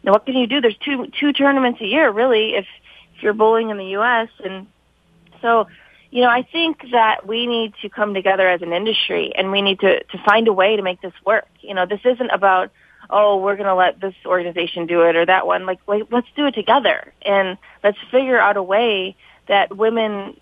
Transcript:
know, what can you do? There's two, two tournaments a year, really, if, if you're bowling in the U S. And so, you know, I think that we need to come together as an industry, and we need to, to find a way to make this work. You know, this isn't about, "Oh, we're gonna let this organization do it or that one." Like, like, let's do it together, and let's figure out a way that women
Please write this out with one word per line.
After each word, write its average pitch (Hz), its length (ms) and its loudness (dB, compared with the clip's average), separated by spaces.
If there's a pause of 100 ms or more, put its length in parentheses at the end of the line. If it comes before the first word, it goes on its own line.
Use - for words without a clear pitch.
know, 285 80 4
what 214 120 4
can 262 120 -4
you 254 100 2
do? 269 140 -2
There's 226 180 0
two, 269 300 -6 (100)
two 285 140 0
tournaments 269 480 0
a 220 60 -8
year, 262 240 2
really, 220 440 0
if, 196 120 -4 (500)
if - 60 -16
you're 208 100 0
bowling 220 380 2
in 208 60 -6
the 190 100 -10
U 196 160 -4
S. 233 260 0 (160)
And 190 220 -12 (760)
so, 233 240 2 (440)
you 247 120 0
know, 247 60 6
I 240 140 2
think 330 480 -4
that 226 360 2
we 226 200 -4
need 226 360 -4
to 214 60 -12
come 208 260 -4
together 190 340 2
as 175 140 0
an 170 100 -6
industry, 180 640 -4
and 190 160 -4
we 202 100 -2
need 196 180 0
to, 190 220 2
to - 220 -16
find 220 240 4
a 220 40 2
way 190 220 2
to 208 80 -2
make 185 180 -6
this 185 120 -12 (120)
work. 208 220 0 (140)
You - 140 -14
know, 185 120 -2
this 196 180 -6
isn't 247 260 0
about, 190 420 0 (360)
"Oh, 208 280 2
we're 196 180 0
gonna 196 220 -2
let 180 240 2
this 190 140 -6 (120)
organization 175 600 -4
do 170 160 2
it 170 120 4
or 165 100 2
that 185 220 2
one." 180 200 0
Like, 185 200 -6
like, 208 240 -2
let's 240 240 -2
do 294 120 -2
it 269 100 -2
together, 220 560 0 (120)
and 196 340 0 (260)
let's 202 140 2 (120)
figure 254 300 2
out 202 160 2
a 196 60 -2
way 196 520 0 (320)
that 196 300 0
women 214 640 -2